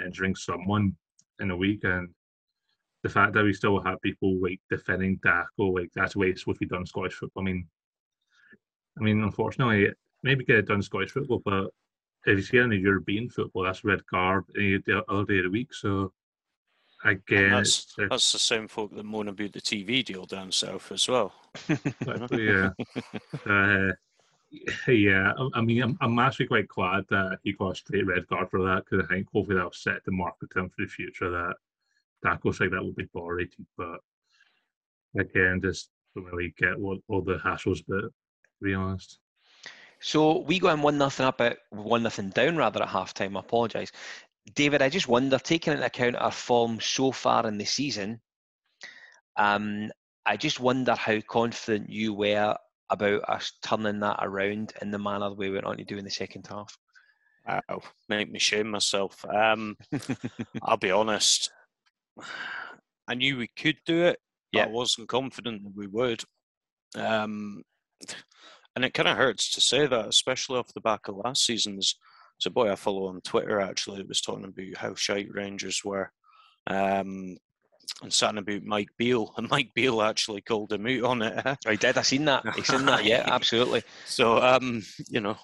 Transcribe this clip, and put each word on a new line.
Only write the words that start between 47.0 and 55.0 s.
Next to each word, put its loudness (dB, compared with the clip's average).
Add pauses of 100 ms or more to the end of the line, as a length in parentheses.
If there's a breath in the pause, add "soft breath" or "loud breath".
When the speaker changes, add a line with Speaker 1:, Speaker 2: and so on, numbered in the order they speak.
Speaker 3:
far 2
in -4
the -4
season, -4 (1160 loud breath)
um, 0 (360)
I 2
just -2
wonder 2
how 0
confident -2
you -4
were 2 (360)
about 2
us -4 (100)
turning -2
that -2
around -4 (100)
in -6
the -4
manner -4